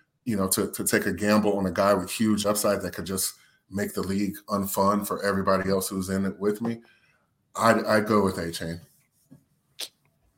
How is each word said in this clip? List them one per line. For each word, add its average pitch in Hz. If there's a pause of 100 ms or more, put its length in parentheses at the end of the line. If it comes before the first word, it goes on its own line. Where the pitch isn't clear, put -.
(260)
you 113
know, 95
to, -
to 104
take 104
a 98
gamble 104
on 95
a 90
guy 98
with 90
huge 104
upside 104
that 92
could 85
just 95 (340)
make 104
the 98
league 98 (140)
unfun 101
for 95
everybody 95
else 95
who's 95
in 95
it 92
with 104
me, 117 (760)
I'd, 110
I'd 107
go 107
with 92
Achane. 85 (1600)